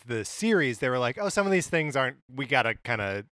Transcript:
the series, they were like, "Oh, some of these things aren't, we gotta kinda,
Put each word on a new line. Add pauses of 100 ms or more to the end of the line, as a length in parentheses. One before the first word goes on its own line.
the
series,
they
were
like,
"Oh,
some
of
these
things
aren't, (100)
we
gotta
kinda,